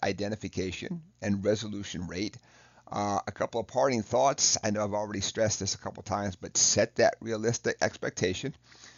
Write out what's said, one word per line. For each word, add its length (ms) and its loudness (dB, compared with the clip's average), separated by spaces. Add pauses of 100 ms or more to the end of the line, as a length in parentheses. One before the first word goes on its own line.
identification 1000 -4 (200)
and 220 0
resolution 600 -2
rate. 300 -6 (540)
Uh, 360 -2
a 60 -6
couple 280 -2
of 60 -4
parting 360 2
thoughts. 600 2
I 80 0
know 140 0
I've 100 -2
already 280 -4
stressed 380 0
this 140 -2
a 40 -12
couple 240 -10
times, 340 -2
but 220 -6
set 380 4
that 240 6
realistic 600 0
expectation. 760 -2 (440)